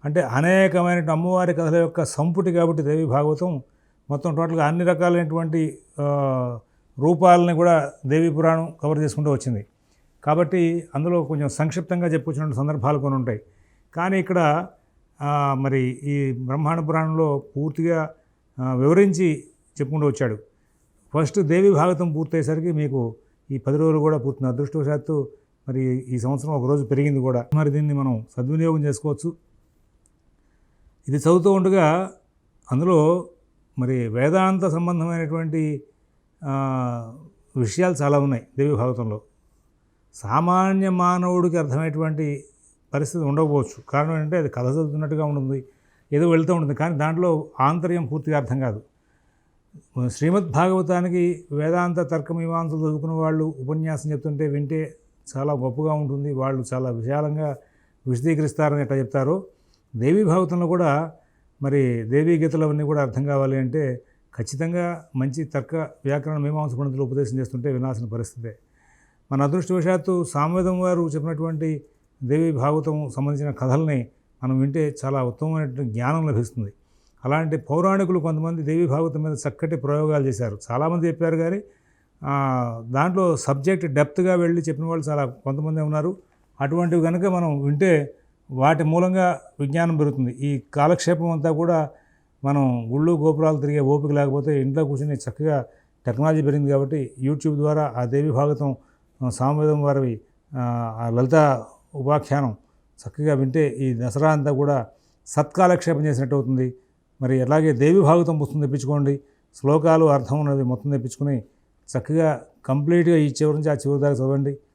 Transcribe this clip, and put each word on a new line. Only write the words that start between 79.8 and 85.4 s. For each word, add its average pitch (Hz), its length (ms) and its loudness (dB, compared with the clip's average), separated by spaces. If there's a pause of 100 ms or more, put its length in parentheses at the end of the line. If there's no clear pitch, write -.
చేశారు. 113 320 -4 (120)
చాలామంది 160 380 0
చెప్పారు 165 280 0
కానీ, 170 240 -2 (640)
ఆ, 127 640 -2
దాంట్లో 170 460 2
సబ్జెక్ట్ 143 500 -2
డెప్త్గా 147 480 2
వెళ్ళి 170 280 2
చెప్పిన 151 220 -4
వాళ్ళు 165 200 -4
చాలా 147 200 -2
కొంతమందే 147 560 -4